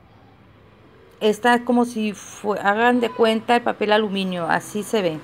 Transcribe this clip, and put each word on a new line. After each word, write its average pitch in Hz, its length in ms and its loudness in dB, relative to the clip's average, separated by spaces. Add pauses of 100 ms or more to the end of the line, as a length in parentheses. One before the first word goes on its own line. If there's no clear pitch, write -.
(1200)
esta 214 340 2
es 240 80 0
como 240 240 2
si 220 260 -6
fue, - 480 -8
hagan 233 400 2
de 233 80 0
cuenta 226 480 2
el 240 60 0
papel 208 300 -2
aluminio, 190 540 -2
así 170 360 -2
se 214 180 -2
ve. 160 240 -2